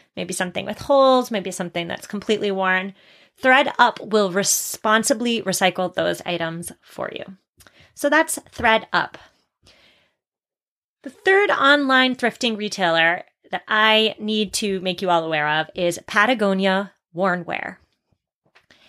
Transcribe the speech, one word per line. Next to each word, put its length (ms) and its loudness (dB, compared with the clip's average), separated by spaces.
maybe 180 -8
something 320 -6
with 140 -10
holes, 520 4
maybe 200 -4
something 360 -6
that's 200 -10
completely 440 -2
worn, 420 -2
ThredUp 680 2
will 220 2
responsibly 1120 0
recycle 520 0
those 320 -2
items 460 -6
for 320 -12
you. 120 -14
So 160 -2
that's 300 0
ThredUp. 600 0
The 60 -16
third 420 2
online 640 2
thrifting 420 -2
retailer 640 2
that 160 -8
I 520 4
need 340 -2
to 280 -4
make 200 -6
you 80 0
all 140 2
aware 240 -2
of 280 0
is 320 -2
Patagonia 840 0
Worn 320 -2
Wear. 340 -8